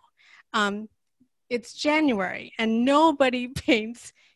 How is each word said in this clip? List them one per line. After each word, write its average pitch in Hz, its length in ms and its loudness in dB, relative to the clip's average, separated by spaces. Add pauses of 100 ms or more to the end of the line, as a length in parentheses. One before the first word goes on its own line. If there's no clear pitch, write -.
(540)
um, 208 340 -2 (640)
it's 240 240 -8
January 285 840 -2
and 226 280 0
nobody 277 600 2
<laughs> 262 80 -14
paints 226 580 -2 (220)